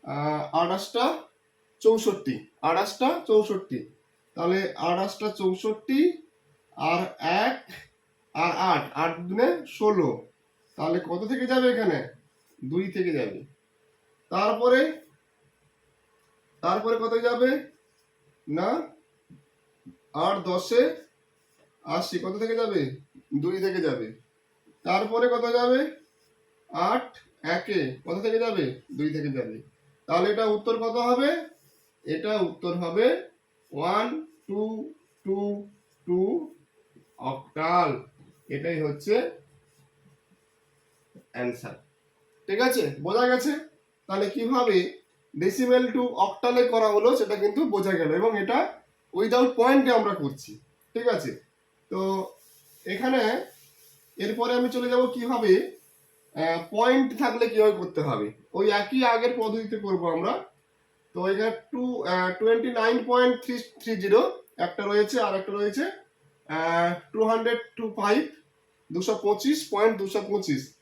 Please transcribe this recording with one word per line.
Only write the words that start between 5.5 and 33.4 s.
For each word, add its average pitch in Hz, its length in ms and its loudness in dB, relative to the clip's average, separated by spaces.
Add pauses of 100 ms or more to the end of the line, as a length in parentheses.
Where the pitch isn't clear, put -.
আর 165 240 0 (180)
এক 214 520 -2 (640)
আর 170 220 -2
আট, 170 380 0
আট 165 260 -2
দুগুণে 247 460 0
ষোলো। 180 640 0 (480)
তাহলে 165 320 0
কত 180 180 -4
থেকে 254 200 -2
যাবে 254 260 4
এখানে? 196 360 0 (560)
দুই 175 280 -2
থেকে 185 200 0
যাবে। 120 320 -4 (840)
তারপরে, 233 640 4 (1700)
তারপরে 214 380 0
কত 220 240 -2
যাবে? 247 500 2 (760)
না, 208 400 -2 (1200)
আট 180 360 0
দশে 233 460 2 (880)
আশি, 175 360 -4
কত 190 200 -6
থেকে 226 180 -2
যাবে? 180 400 -2 (380)
দুই 175 260 -2
থেকে 185 220 -2
যাবে। 117 300 -4 (680)
তারপরে 220 460 0
কত 240 240 0
যাবে? 254 380 2 (760)
আট 208 500 -2 (240)
একে 160 600 -2
কত 175 180 -6
থেকে 226 160 0
যাবে? 190 420 -2 (120)
দুই 147 200 -2
থেকে 147 160 -4
যাবে। 117 340 -6 (440)
তাহলে 180 260 2
এটা 226 120 0
উত্তর 214 340 0
কত 226 180 -2
হবে? 269 480 2 (600)
এটা 214 320 -2
উত্তর 175 380 -2
হবে 180 560 0 (420)